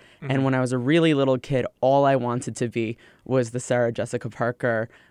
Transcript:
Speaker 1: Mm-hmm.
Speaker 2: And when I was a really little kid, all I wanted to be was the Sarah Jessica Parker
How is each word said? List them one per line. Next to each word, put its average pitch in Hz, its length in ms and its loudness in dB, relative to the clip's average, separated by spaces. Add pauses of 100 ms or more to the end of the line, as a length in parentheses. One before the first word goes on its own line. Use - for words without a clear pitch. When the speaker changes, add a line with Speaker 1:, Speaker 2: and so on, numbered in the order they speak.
(220)
Speaker 1:
Mm-hmm. 139 80 -6
Speaker 2:
And 135 140 0
when 135 100 2
I 131 60 2
was 127 120 0
a 127 60 0
really 160 340 4
little 135 240 2
kid, 127 300 -2 (160)
all 139 240 4
I 135 100 4
wanted 120 400 -4
to 123 120 -2
be 113 280 -4 (300)
was 123 240 0
the 127 100 -6
Sarah 120 320 0
Jessica 117 380 -6
Parker 117 580 -2 (220)